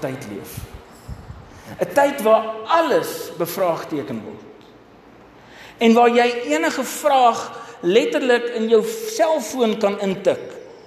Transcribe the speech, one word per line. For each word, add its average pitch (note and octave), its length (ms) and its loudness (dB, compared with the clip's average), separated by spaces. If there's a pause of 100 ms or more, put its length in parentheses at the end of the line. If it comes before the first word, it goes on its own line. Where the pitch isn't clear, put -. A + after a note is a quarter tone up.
tyd C3 300 -8
leef. - 280 -14 (1200)
'n - 140 -4
Tyd C#4 280 2
waar A3 220 4 (220)
alles D4 720 0
bevraagteken D#3 880 -4
word. G#2 200 -16 (1300)
En A#3 140 6
waar A#3+ 180 6
jy A#3+ 180 4 (260)
enige D#4 300 -2
vraag B3+ 560 2 (400)
letterlik A#3 640 2 (100)
in A3+ 140 -2
jou A3 160 4
selfoon C4 960 -2
kan G3+ 220 0
intik F#3+ 400 0 (460)